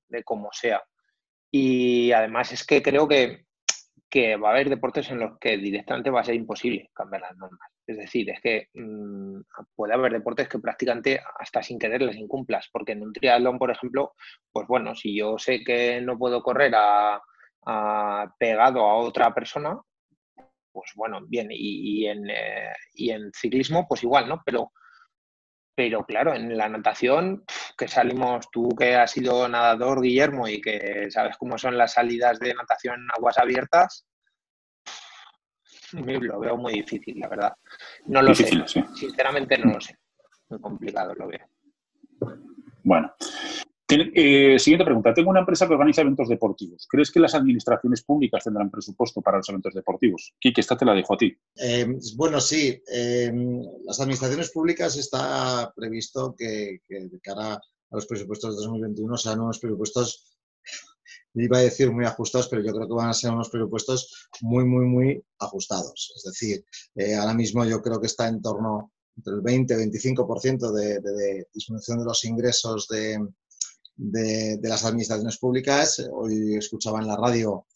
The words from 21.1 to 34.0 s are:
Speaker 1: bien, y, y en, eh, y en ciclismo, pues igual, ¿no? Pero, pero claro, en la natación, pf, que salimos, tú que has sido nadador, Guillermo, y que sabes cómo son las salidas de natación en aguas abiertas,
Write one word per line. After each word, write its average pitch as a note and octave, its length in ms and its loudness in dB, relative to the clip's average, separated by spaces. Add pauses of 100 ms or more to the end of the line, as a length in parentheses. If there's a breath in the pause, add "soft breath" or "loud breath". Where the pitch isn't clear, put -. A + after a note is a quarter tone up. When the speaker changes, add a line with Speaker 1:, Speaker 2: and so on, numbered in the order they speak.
Speaker 1:
bien, A2+ 240 -6
y, G#2 520 -6
y G#2+ 40 0
en, G#2 220 -6
eh, G#2+ 440 -8 (220)
y A#2 160 -4
en G#2+ 220 -8
ciclismo, C3+ 560 0
pues A#2+ 160 -2
igual, A#2+ 240 2
¿no? E3 160 -6
Pero, A#2 280 -2 (1000 soft breath)
pero A2+ 300 0
claro, C3+ 300 0
en A#2 220 -6
la G#2+ 120 0
natación, B2+ 800 0
pf, - 300 -12
que B2 120 -6
salimos, B2 640 0
tú A#2 160 0 (100)
que B2 160 4
has A#2+ 160 6
sido B2 380 0
nadador, A#2+ 520 2
Guillermo, B2+ 460 2
y G#2 140 -4
que G#2 500 -6
sabes A2+ 280 -2
cómo A#2+ 200 -8
son B2 180 -2
las A#2 180 4
salidas A#2+ 440 2
de A#2+ 160 -2
natación B2 460 -4
en B2 160 -16
aguas A#2+ 220 2
abiertas, C3 680 2 (800)